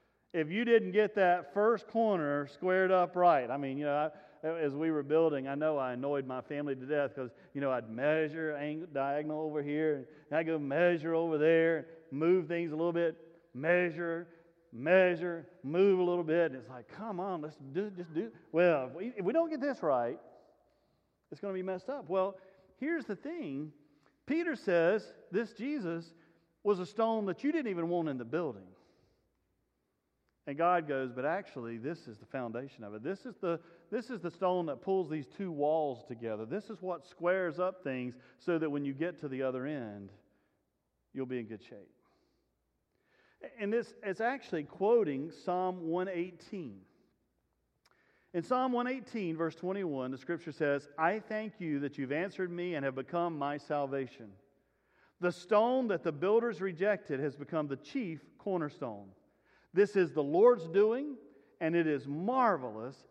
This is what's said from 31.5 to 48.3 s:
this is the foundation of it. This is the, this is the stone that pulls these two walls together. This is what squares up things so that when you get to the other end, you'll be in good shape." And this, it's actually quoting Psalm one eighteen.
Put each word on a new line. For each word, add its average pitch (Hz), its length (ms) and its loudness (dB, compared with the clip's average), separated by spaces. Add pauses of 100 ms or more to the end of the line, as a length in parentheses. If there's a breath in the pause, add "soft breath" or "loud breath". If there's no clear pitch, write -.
this 147 300 -8
is 107 120 -18
the 110 80 -20
foundation 123 560 -8
of 104 100 -12
it. 107 80 -10
This 180 240 -8
is 233 120 -12
the, 170 220 -2 (300 loud breath)
this 240 220 -6
is 220 80 -8
the 170 100 -6
stone 180 380 0
that 131 140 -6
pulls 190 280 0
these 151 160 -4
two 190 260 -8
walls 147 520 0
together. 113 420 -6
This 175 240 -8
is 208 140 -14
what 175 200 -6
squares 175 560 0
up 185 240 -2
things 127 320 -4 (220 loud breath)
so 170 220 0
that 156 100 0
when 143 160 -2
you 139 80 -4
get 156 280 -4
to 151 60 -8
the 131 140 -4
other 131 240 -2
end, 107 460 -8 (1000)
you'll 131 120 -4
be 127 140 -6
in 113 80 -10
good 107 160 -12
shape." 101 260 -20 (1700 soft breath)
And 208 140 -2
this, 233 200 -2 (100)
it's 196 180 -4
actually 226 420 -2
quoting 170 680 2
Psalm 180 560 -4
one 180 200 0
eighteen. 175 720 -8 (1600 soft breath)